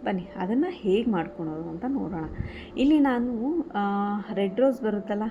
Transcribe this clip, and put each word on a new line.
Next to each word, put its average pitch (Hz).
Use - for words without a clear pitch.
ಬನ್ನಿ, 190
ಅದನ್ನು 220
ಹೇಗೆ 220
ಮಾಡ್ಕೊಳೋದು 165
ಅಂತ 170
ನೋಡೋಣ. 190
ಇಲ್ಲಿ 294
ನಾನು, 254
ಆ, 202
ರೆಡ್ 196
ರೋಸ್ 262
ಬರುತ್ತಲ್ಲ 208